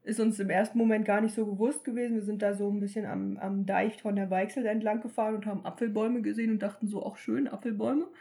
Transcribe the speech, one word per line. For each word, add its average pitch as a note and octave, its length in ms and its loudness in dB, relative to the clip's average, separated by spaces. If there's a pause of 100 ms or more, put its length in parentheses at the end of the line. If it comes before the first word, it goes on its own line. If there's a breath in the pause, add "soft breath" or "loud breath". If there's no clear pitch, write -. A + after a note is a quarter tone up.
Ist G#3+ 160 -2
uns A3 200 2
im G3 100 0
ersten G3+ 280 2
Moment A3 280 4
gar G#3 160 4
nicht A3 140 2
so A3 100 0
bewusst G#3 380 0
gewesen. A#3+ 320 0
Wir G#3+ 80 0
sind G#3 180 -4
da G3+ 120 2
so G3+ 160 0
ein G#3 100 0
bisschen G3+ 260 -2
am, G3 320 -2
am G3 280 -2
Deich G3 360 0
von G#3 140 -2
der G3 140 0
Weichsel G3+ 360 0
entlang A3 360 0
gefahren A3 340 -2
und G3+ 100 -6
haben G3+ 200 -4
Apfelbäume A3+ 560 0
gesehen A3 300 0
und G#3 120 2
dachten G3+ 240 -2
so, G3+ 180 -4
"Ach G3 120 -8
schön, B3 300 0
Apfelbäume." A#3 600 -2 (140 loud breath)